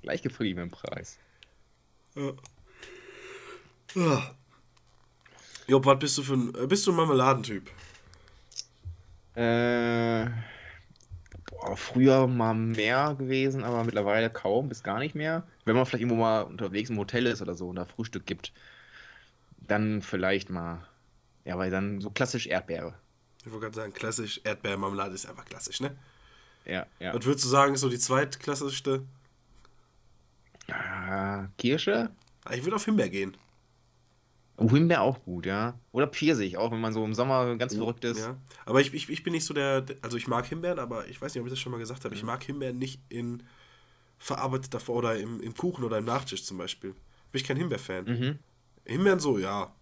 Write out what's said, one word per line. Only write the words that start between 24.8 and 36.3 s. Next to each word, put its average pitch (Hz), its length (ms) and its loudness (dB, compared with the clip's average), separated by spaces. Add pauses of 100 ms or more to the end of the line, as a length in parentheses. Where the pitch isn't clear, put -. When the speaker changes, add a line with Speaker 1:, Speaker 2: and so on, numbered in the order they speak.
Speaker 2:
ist 95 120 -8
einfach - 200 -16
klassisch, - 340 -8
ne? 135 160 -4 (680)
Speaker 1:
Ja, 90 200 -4 (120)
ja. 90 160 -6
Speaker 2:
Was - 100 -2
würdest 139 200 2
du 127 40 0
sagen, 139 260 8
ist 135 60 0
so 135 80 2
die 120 100 -2
zweitklassischste? 135 1080 0 (1600)
Speaker 1:
Ah, 98 760 -4 (100)
Kirsche? 160 540 2 (340)
Speaker 2:
Ah, - 100 -8
ich 127 100 -6
würde 190 120 0
auf 208 80 -2
Himbeer 202 240 4
gehen. 95 280 -4 (1200)
Speaker 1:
Oh, 113 100 4
Himbeer 151 340 6
auch 127 200 2
gut, 87 240 -8
ja. 110 320 -2 (140)
Oder 139 160 2
Pfirsich, 113 500 0